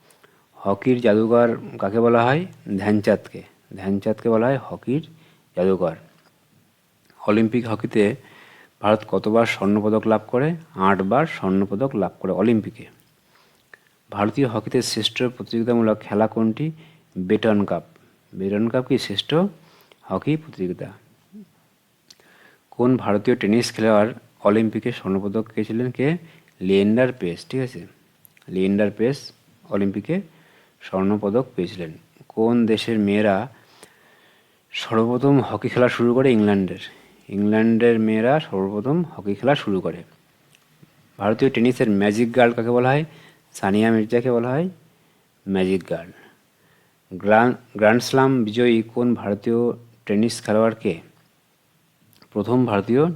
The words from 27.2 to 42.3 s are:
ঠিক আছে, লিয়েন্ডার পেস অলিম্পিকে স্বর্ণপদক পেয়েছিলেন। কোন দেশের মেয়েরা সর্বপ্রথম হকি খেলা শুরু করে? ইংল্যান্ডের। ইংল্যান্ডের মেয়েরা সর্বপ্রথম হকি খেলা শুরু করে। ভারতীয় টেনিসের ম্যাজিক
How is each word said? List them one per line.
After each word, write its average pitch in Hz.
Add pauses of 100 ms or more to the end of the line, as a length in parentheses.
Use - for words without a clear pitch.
ঠিক 131
আছে, 92 (600)
লিয়েন্ডার 98
পেস 127 (380)
অলিম্পিকে 104 (600)
স্বর্ণপদক 101 (100)
পেয়েছিলেন। 90 (360)
কোন 117
দেশের 110
মেয়েরা 104 (1200)
সর্বপ্রথম 120
হকি 113
খেলা 123
শুরু 120
করে? 135
ইংল্যান্ডের। 101 (500)
ইংল্যান্ডের 110
মেয়েরা 110
সর্বপ্রথম 104 (120)
হকি 98
খেলা 123
শুরু 98
করে। 80 (1120)
ভারতীয় 117
টেনিসের 120
ম্যাজিক 107